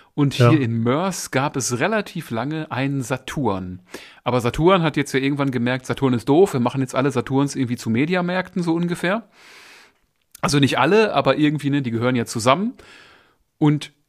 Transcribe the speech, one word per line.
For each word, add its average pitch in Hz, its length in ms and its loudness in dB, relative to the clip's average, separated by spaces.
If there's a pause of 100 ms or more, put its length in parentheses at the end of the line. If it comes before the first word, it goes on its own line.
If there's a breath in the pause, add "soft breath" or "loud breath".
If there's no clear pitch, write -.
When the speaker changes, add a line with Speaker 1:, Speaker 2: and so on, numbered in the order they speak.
(140 loud breath)
Speaker 1:
Und 143 200 2
hier 120 180 6
Speaker 2:
Ja. 156 80 6
Speaker 1:
in 117 240 0
Mörs 165 480 -2
gab 135 240 0
es 123 240 -4
relativ 196 500 -4
lange 143 420 -4
einen 135 300 -2
Saturn. 98 800 -4 (420 loud breath)
Aber 123 180 0
Saturn 165 420 2
hat 151 140 -2
jetzt - 160 -2
ja 135 60 2
irgendwann 139 300 0
gemerkt, 127 360 -2
Saturn 127 280 0
ist 117 140 -2
doof, 165 260 6
wir 135 60 0
machen 120 220 0
jetzt 127 120 -4
alle 131 160 0
Saturns 131 460 -2
irgendwie 123 220 -2
zu - 120 -6
Mediamärkten, 180 720 -2
so 170 120 0
ungefähr. 175 560 -2 (1120 loud breath)
Also 139 180 0
nicht 139 180 2
alle, 196 360 2
aber 135 240 2
irgendwie, 147 320 0
ne, 143 120 0
die 123 100 -4
gehören 123 240 0
ja 113 100 0
zusammen. 143 480 0 (840 loud breath)
Und 151 360 2 (160)